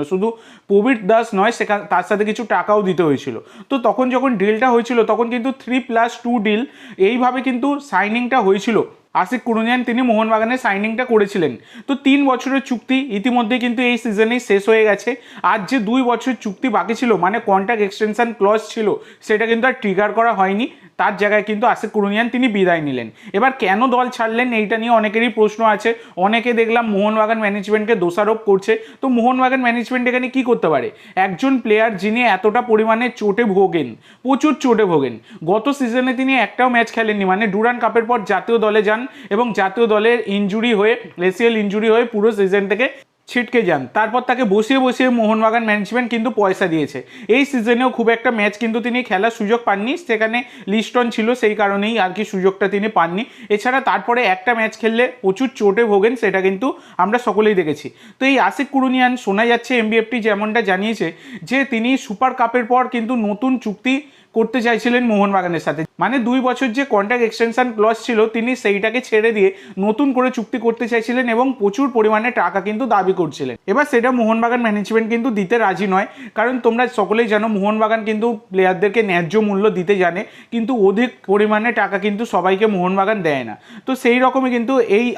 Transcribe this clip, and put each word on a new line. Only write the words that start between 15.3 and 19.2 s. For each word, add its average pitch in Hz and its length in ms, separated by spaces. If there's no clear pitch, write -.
আর 220 80
যে 269 80
দুই 262 200
বছরের 233 340
চুক্তি 214 240
বাকি 185 220
ছিল, 240 120
মানে 202 140
কন্ট্রাক্ট 196 380
এক্সটেনশন 214 420
ক্লজ 214 220
ছিল, 220 140